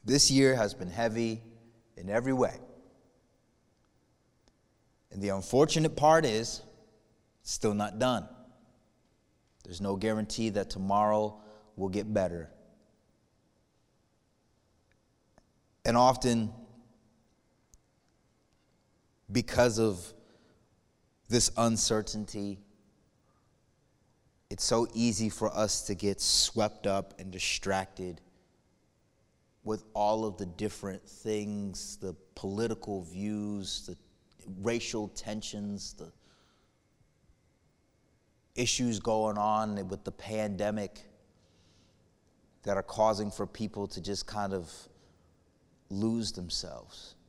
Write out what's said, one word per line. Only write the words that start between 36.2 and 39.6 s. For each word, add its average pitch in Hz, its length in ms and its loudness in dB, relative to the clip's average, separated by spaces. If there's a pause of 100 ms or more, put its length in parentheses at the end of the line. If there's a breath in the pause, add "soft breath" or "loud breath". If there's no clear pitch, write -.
issues 120 460 0
going 110 380 2
on 104 500 0